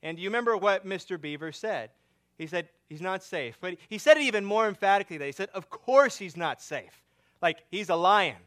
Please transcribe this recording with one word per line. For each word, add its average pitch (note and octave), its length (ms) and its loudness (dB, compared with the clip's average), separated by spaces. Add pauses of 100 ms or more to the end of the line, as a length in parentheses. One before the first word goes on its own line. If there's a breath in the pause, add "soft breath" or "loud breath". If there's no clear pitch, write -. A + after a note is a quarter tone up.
And E3 140 -10
do E3+ 60 -12
you F#3+ 60 -6
remember A#3 280 0
what G3 280 2
Mister F#3 340 -8
Beaver D3+ 340 -10
said? D3+ 380 -8 (460)
He E3 100 -10
said, E3+ 220 -6 (200)
"He's D3+ 120 -16
not F#3 220 -4
safe." C3 380 -8
But F3+ 160 -8 (120 soft breath)
he G#3+ 80 -10
said D4+ 220 8
it D4 60 0
even G#3+ 200 0
more G#3+ 240 2
emphatically. G3 500 0
He C#3+ 140 -6
said, F#3+ 220 -8
"Of F#3+ 160 -10
course C4 480 4
he's F3 180 -12
not E3 240 -4
safe." - 420 -12 (380)
Like, E3 300 -2
he's F#3+ 180 -6
a F3 80 2
lion. F3+ 400 4 (100)